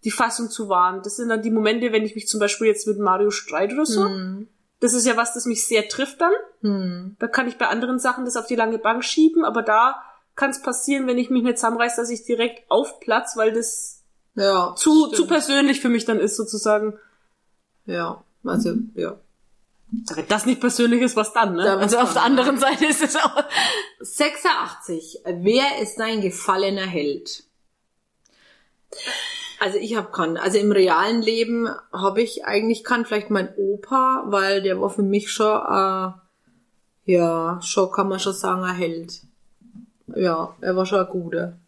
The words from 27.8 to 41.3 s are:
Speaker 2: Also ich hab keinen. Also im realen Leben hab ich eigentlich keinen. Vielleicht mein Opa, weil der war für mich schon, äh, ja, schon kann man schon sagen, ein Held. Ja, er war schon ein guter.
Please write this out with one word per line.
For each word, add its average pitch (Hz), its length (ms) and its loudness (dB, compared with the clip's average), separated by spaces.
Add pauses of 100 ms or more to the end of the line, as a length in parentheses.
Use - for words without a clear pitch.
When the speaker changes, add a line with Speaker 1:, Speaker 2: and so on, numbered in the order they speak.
Speaker 2:
Also 202 180 -2
ich 226 180 -4
hab 190 160 -2
keinen. 165 260 -2
Also 196 200 0
im 202 140 4
realen 190 500 4
Leben 226 480 0 (220)
hab 196 260 0
ich 233 280 -2
eigentlich 220 380 0
keinen. 233 220 0
Vielleicht 208 240 -4
mein 196 280 0
Opa, 262 680 0
weil 196 340 2
der 190 200 0
war 202 80 0
für 202 140 0
mich 202 280 0
schon, 214 240 2
äh, 190 560 0 (920)
ja, 170 560 2
schon 190 300 0
kann 196 180 0
man 190 100 -4
schon 196 140 -4
sagen, 185 300 -2
ein 180 120 -4
Held. 165 460 -6 (920)
Ja, 165 460 -2
er 185 140 -2
war 185 100 2
schon 196 140 2
ein 185 120 -2
guter. 170 460 -6 (100)